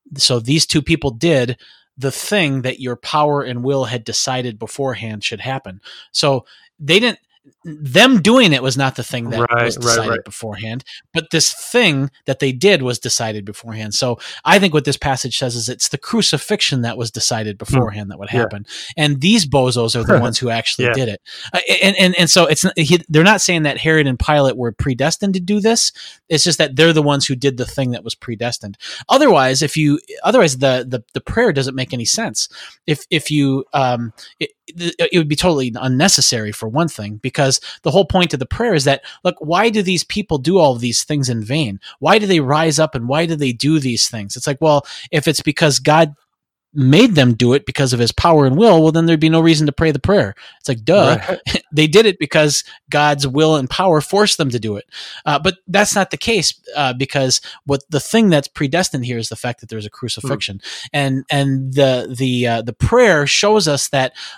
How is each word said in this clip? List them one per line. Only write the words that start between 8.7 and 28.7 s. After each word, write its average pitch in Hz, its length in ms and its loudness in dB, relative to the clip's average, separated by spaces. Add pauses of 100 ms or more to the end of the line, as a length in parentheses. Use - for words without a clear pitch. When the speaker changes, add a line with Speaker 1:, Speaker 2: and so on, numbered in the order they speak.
Speaker 1:
not 131 200 -2
the 123 80 -10
thing 117 260 -8
that 113 100 -4
Speaker 2:
Right, 117 260 0
Speaker 1:
was 117 120 -2
Speaker 2:
right, 123 40 -12
Speaker 1:
decided 117 280 2
Speaker 2:
right. 113 160 -4
Speaker 1:
beforehand, 110 580 -12 (300)
but 165 160 -4
this - 240 0
thing 151 560 0 (160)
that 135 140 -4
they 139 120 0
did 151 300 2
was 123 160 -2
decided 107 480 -6
beforehand. 107 480 -10
So 123 240 -2 (260)
I 180 140 4
think 190 160 2
what 151 120 0
this 143 120 -2
passage 131 400 -4
says 123 180 -4
is 117 140 -6
it's - 200 -4
the 143 100 -8
crucifixion - 840 -2
that 117 160 -4
was 117 140 -6
decided 110 440 -4
Speaker 2:
Hmm. 104 100 -14
Speaker 1:
beforehand 104 440 -2
that 95 80 -14
would 98 140 -12
Speaker 2:
Yeah. 127 100 0
Speaker 1:
happen. 104 240 -6 (320)
And 147 240 0
these 190 240 4
bozos 123 500 0
are 117 80 -2
Speaker 2:
<laughs> - 140 0
Speaker 1:
the - 20 4
ones 117 200 -2
who 123 100 -2
actually 113 360 -2
Speaker 2:
Yeah. 120 80 2
Speaker 1:
did 123 160 -2
it. 101 120 -10 (320)
Uh, 180 60 -2 (240)
and, 196 160 2
and, 180 180 2
and 175 140 2
so 170 140 2
it's, 151 200 0 (120)
he, 170 320 2
they're 156 140 4
not 202 180 4
saying 165 220 0
that 143 140 -2
Herod 156 300 2
and 127 100 -2
Pilate 139 400 2
were 120 140 -4
predestined 143 640 -2
to 190 40 -4
do 202 200 -2
this. 226 320 0 (380)
It's 151 140 0
just 170 140 0
that 139 180 -2
they're 160 180 6
the 156 100 2
ones 143 240 0
who 135 80 -4
did 131 220 -2
the 123 80 -4
thing 131 260 -4
that 113 120 -8
was 113 120 -10
predestined. 113 600 -8 (320)